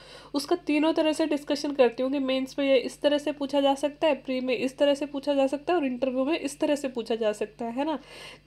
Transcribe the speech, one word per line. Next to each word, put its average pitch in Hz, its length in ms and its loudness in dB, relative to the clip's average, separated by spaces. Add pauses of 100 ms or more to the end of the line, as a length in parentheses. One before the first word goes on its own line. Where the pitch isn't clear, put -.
(340)
उसका 285 220 -2
तीनों 302 360 2
तरह 311 200 2
से 320 140 0
डिस्कशन 294 460 -2
करती 254 300 2
हूँ 262 100 -2
कि 285 60 0
मेंस 262 400 -2
में 277 80 2
ये 269 100 6
इस - 240 -2
तरह 294 180 2
से 294 140 -4
पूछा 285 280 -2
जा 277 140 4
सकता 294 320 -2
है, 294 80 4
प्री 262 260 -4
में 254 160 -2
इस - 220 -2
तरह 285 160 4
से 285 120 -4
पूछा 285 280 -2
जा 269 120 4
सकता 294 260 -2
है 359 60 2
और 285 80 0
इंटरव्यू 254 380 -2
में 311 160 0
इस - 200 -6
तरह 302 140 2
से 285 140 -2
पूछा 233 260 -4
जा 220 180 0
सकता 214 320 -6
है, 226 80 -6
है 262 120 -2
ना? 311 140 -2 (480)